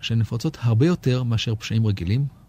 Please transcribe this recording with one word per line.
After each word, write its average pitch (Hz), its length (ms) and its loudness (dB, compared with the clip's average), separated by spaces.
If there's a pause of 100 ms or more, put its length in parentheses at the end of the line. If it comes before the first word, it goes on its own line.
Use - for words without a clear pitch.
שהן 113 180 -2
נפוצות 120 420 -2
הרבה 117 260 4
יותר 131 360 0
מאשר 117 320 -2
פשעים 113 320 -2
רגילים, 104 400 0 (220)